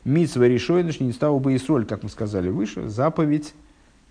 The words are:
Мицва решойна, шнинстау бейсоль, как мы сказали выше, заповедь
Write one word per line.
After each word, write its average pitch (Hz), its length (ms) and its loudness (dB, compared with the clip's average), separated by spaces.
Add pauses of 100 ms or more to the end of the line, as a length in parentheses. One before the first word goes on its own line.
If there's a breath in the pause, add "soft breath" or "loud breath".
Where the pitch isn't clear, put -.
Мицва 131 420 4
решойна, 165 440 2
шнинстау 139 480 0
бейсоль, 135 460 2
как 107 180 -6
мы 104 60 -10
сказали 101 400 -4
выше, 185 380 -4
заповедь 147 640 -2 (580 soft breath)